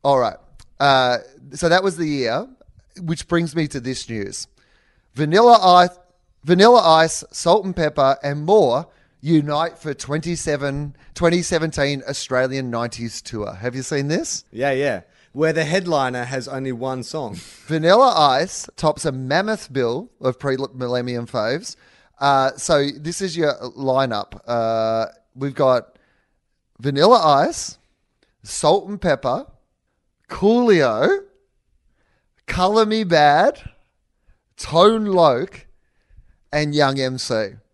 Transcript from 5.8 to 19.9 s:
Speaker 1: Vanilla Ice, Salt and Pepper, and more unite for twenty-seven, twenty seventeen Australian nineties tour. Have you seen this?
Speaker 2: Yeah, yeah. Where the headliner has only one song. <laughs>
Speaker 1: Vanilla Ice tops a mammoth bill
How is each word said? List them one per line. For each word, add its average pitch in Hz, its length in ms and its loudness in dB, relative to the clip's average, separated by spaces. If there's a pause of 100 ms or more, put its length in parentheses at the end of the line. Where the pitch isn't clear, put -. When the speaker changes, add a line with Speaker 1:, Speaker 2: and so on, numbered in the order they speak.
Speaker 1:
Vanilla 202 360 6 (220)
Ice, - 300 -2
Salt 185 320 0
and 185 100 -8
Pepper, 147 480 0
and 143 220 -6
more 160 420 2 (340)
unite 151 580 0
for 156 140 -10
twenty-seven, 143 1040 -6 (180)
twenty 175 280 0
seventeen 151 680 -4
Australian 131 600 -4
nineties 117 500 -8
tour. 104 340 -10
Have 120 200 -8
you 131 80 -8
seen 139 260 -4
this? 226 440 -4
Speaker 2:
Yeah, 131 180 -4
yeah. 131 320 -2 (300)
Where 156 200 0
the 156 120 -2
headliner 143 600 -2
has 127 240 -8
only 135 240 -8
one 131 300 -8
song. 120 320 -10
<laughs> - 320 -20
Speaker 1:
Vanilla 185 500 4
Ice 151 600 0
tops - 280 -2
a 151 80 -2
mammoth 143 600 -4
bill 131 380 -4 (100)